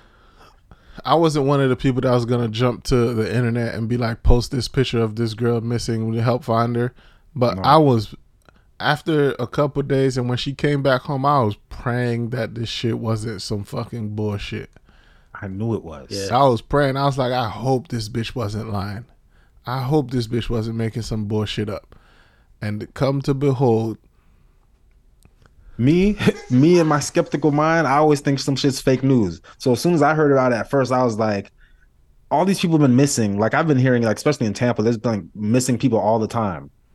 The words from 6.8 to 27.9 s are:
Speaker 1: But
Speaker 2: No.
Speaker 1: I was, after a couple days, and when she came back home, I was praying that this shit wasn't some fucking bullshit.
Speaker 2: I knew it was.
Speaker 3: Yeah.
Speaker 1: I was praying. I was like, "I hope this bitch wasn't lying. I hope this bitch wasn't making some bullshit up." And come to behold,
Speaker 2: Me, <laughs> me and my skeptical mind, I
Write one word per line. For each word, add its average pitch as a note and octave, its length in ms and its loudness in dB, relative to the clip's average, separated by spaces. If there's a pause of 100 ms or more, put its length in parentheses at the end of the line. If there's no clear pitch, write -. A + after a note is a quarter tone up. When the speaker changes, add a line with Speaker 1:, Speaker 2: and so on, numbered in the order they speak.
Speaker 1:
But A#2+ 200 0
Speaker 2:
No. F#2+ 80 -6
Speaker 1:
I C#3+ 140 8
was, C3 360 4 (680)
after C#3+ 600 0
a A#2+ 80 -4
couple D3 340 -2
days, C3+ 360 0
and B2 120 -2
when B2 80 -2
she C#3 160 -6
came D3 300 -2
back C3 180 2
home, C3+ 240 -4
I C#3+ 160 4
was G#2 140 0 (140)
praying A#2+ 600 -4
that A2+ 240 -6
this A#2 160 -8
shit A#2 300 -4
wasn't A2 420 -6
some G2+ 220 -6
fucking G#2+ 520 -10
bullshit. G#2 540 -6 (640)
Speaker 2:
I - 140 -12
knew G#2 260 -4
it G2 100 -4
was. D2+ 280 -16
Speaker 3:
Yeah. G2+ 260 -2
Speaker 1:
I C#3 100 4
was A#2+ 140 2
praying. C#3 360 -2
I C#3 80 0
was C3+ 120 -2
like, B2+ 160 -2
"I B2 160 -2
hope A#2 380 -4
this A2 220 -8
bitch A2+ 260 -6
wasn't A2 360 -6
lying. G2+ 340 -8 (600)
I C3 160 -6
hope C3 300 0
this A#2+ 160 -2
bitch A#2+ 220 -4
wasn't A2+ 280 -4
making A2+ 240 -4
some G#2+ 240 -6
bullshit G#2+ 440 -4
up." - 260 -12 (640)
And G#2+ 320 -8
come C3+ 300 -2
to D3 100 0
behold, B2 640 0 (1800)
Speaker 2:
Me, F3+ 380 2 (180)
<laughs> - 160 -14
me D3+ 300 6
and D#3+ 80 4
my D3 140 2
skeptical D#3 500 0
mind, D#3 340 2
I C3+ 120 2